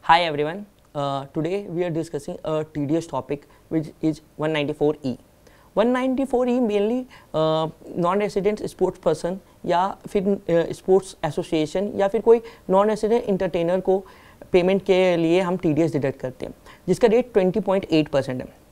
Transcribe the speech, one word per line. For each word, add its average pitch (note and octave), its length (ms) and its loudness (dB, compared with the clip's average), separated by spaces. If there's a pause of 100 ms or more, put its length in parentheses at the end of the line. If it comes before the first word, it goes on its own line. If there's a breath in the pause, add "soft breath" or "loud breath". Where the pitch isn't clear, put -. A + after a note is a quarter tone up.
Hi E3+ 180 6
everyone, D#3+ 420 -4 (300)
uh, C#3 360 -4
today F3 360 -4
we F3 160 -4
are F3+ 60 -2
discussing D#3 540 -6
a D#3 200 -4 (100)
tedious D#3 320 -2
topic - 380 -6 (240 soft breath)
which D#3+ 220 -4 (120)
is D#3+ 140 0 (240)
one D#3 120 -2
नाइंटी D3 200 -2
फ़ोर D3 320 0
ई। B2 120 -4 (600 soft breath)
वन A3 120 2
नाइंटी B3+ 360 0
फ़ोर B3 240 0
ई B3 120 0
mainly, G#3+ 360 0 (380 loud breath)
uh, D#3 340 0 (360)
non-resident G3+ 580 -2 (100)
sports F#3+ 320 -2
person F3 320 -2 (300 soft breath)
या E3+ 200 2 (220)
फिर, G3 160 -2
uh, F3 480 0
स्पोर्ट्स F#3+ 520 0
एसोसिएशन D#3+ 720 -2
या G3 120 2
फिर A3 120 -2
कोई A#3 200 6 (300 loud breath)
non-resident G#3 600 2
entertainer F3+ 520 0
को F#3+ 160 2 (540 loud breath)
पेमेंट F#3 320 4
के F#3 320 4
लिए E3+ 240 4
हम F3+ 160 -2
टीडीएस D#3+ 360 0
डिडक्ट C#3 280 -2
करते - 260 -10
हैं, - 80 -14 (340 loud breath)
जिसका F#3 200 4
रेट A#3+ 240 2
ट्वेंटी F#3 280 2
पॉइंट F#3+ 320 0
एट D#3 160 2
परसेंट C3 320 -2
है। - 220 -16 (100)